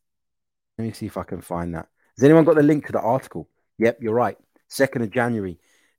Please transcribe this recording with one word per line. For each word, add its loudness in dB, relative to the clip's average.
Let -6
me -8
see -12
if -8
I -8
can -12
find -8
that. -12
Has 2
anyone 8
got 4
the 4
link 2
to -14
the -2
article? -4
Yep, 0
you're -4
right. -2
Second -2
of -4
January, -4